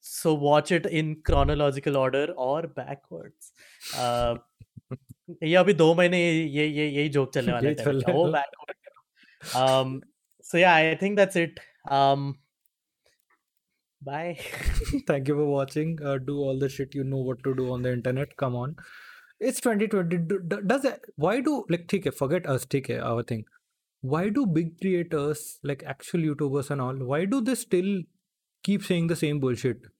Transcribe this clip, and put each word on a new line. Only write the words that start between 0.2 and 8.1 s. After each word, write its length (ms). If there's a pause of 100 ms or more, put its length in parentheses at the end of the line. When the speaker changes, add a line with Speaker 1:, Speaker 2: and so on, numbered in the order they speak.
Speaker 1:
watch 360
it 160
in 300 (120)
chronological 680
order 300 (200)
or 160 (180)
backwards। 720 (460)
Uh, 380 (540)
Speaker 2:
<laughs> 60 (460)
Speaker 1:
ये 140
अभी 180
दो 200
महीने 260 (120)
ये, 120
ये, 220
ये, 220
यही 200
जोक 260
चलने 180
वाला 160
है 60
Speaker 2:
<laughs> 0
यही 100
Speaker 1:
Tenet 80
Speaker 2:
चल 100
Speaker 1:
का। 100